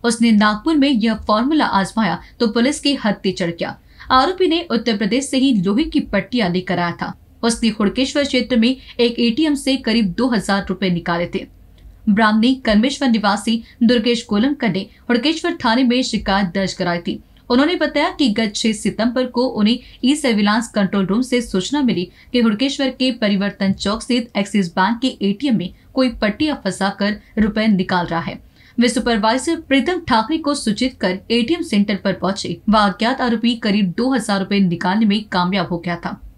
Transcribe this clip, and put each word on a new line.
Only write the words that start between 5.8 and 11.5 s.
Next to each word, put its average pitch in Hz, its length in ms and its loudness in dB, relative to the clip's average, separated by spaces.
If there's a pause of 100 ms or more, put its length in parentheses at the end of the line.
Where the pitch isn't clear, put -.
की 320 180 0
पट्टियां 202 500 -2
लेकर 180 260 -2
आया 170 140 -2
था। 170 200 -8 (300)
उसने 226 280 0
हुड़केश्वर 254 540 0
क्षेत्र 254 320 0
में 226 120 2
एक 240 520 -2
एटीएम 285 340 2
से 269 240 -2
करीब 220 400 0
दो 247 100 2
हजार 202 400 0
रुपए 185 220 -2
निकाले 170 440 -2
थे। - 100 -6 (640)